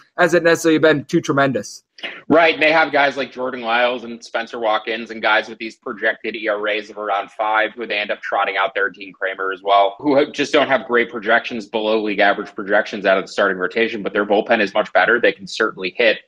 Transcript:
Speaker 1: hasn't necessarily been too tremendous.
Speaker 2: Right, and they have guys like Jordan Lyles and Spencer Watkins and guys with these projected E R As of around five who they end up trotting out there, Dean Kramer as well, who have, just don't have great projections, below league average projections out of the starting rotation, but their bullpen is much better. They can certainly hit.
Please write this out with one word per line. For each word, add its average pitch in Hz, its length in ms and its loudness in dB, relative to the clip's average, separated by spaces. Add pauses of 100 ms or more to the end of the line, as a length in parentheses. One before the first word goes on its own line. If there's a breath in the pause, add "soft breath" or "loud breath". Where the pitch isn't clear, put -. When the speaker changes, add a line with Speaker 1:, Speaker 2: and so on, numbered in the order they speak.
(180 soft breath)
Speaker 1:
hasn't 170 260 4
necessarily 160 360 4
been 151 260 4
too 170 140 0
tremendous. 139 640 -2 (460 loud breath)
Speaker 2:
Right, 160 240 6
and 143 100 -2
they 151 80 4
have 156 220 2
guys 139 240 2
like 127 140 -6
Jordan 127 280 -6
Lyles 120 460 0
and 117 180 -14
Spencer 117 340 -8
Watkins 113 540 -4
and 110 100 -12
guys 110 280 2
with 110 80 -16
these 113 180 -12
projected 110 580 -6
E 110 140 -8
R 104 220 -2
As 104 200 -4
of 104 80 -18
around 101 340 -4
five 107 420 -2
who 117 120 -12
they 104 120 -6
end 104 120 -4
up 104 120 -6
trotting 98 340 -2
out 98 180 0
there, 98 160 -2
Dean 95 220 -16
Kramer 95 400 -6
as 92 100 -8
well, 98 380 2
who 139 160 0
have, 147 160 2
just 143 220 -4
don't 139 160 2
have 127 180 0
great 117 220 2
projections, 113 560 -2
below 107 360 0
league 104 180 -2
average 101 360 0
projections 104 500 -2
out 95 120 4
of 95 80 -2
the - 20 -14
starting 98 300 0
rotation, 107 440 -2
but 98 120 -6
their 104 120 0
bullpen 107 360 2
is 98 120 -2
much 107 200 0
better. 101 260 4
They 101 140 4
can 98 120 -18
certainly 98 520 -4
hit. 113 300 2